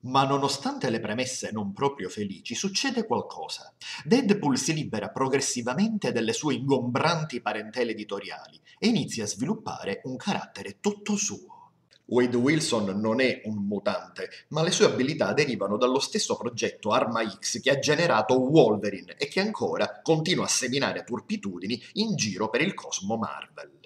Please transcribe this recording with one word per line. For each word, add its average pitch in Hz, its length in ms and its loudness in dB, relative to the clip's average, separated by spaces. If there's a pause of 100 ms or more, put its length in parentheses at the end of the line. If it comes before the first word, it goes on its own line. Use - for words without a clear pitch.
Ma 131 220 2
nonostante 139 640 0
le 113 120 -2
premesse 113 500 -4
non 101 220 -4
proprio 127 340 -2
felici, 101 480 -6
succede 220 500 -2
qualcosa. - 680 -6 (320)
Deadpool 190 520 6
si - 160 0
libera 113 360 -2
progressivamente 135 1040 0
delle 113 180 0
sue 147 220 0
ingombranti 131 880 0
parentele 110 500 -2
editoriali 101 640 -8 (220)
e 196 80 2
inizia 139 380 0
a - 20 -4
sviluppare 98 760 -4
un 127 100 -6
carattere - 640 -6
tutto 208 380 0
suo. - 540 -8 (340)
Wade 123 320 2
Wilson 120 600 2
non 110 220 0
è 127 240 2
un 104 240 -4
mutante, 98 600 -4 (180)
ma 151 160 0
le 180 80 2
sue 190 140 6
abilità 127 480 2
derivano 107 420 2
dallo 127 240 4
stesso - 380 -2
progetto 110 540 -4
Arma 117 380 2
X - 300 -6
che 127 100 0
ha 135 100 4
generato 131 600 4
Wolverine 107 800 4
e 147 100 -4
che - 140 0
ancora 156 600 -2
continua 156 440 2
a 98 40 -6
seminare 120 540 0
turpitudini 104 760 -6 (160)
in 214 200 0
giro 107 340 -2
per 120 120 0
il 185 120 0
cosmo - 440 -6
Marvel. 71 680 -8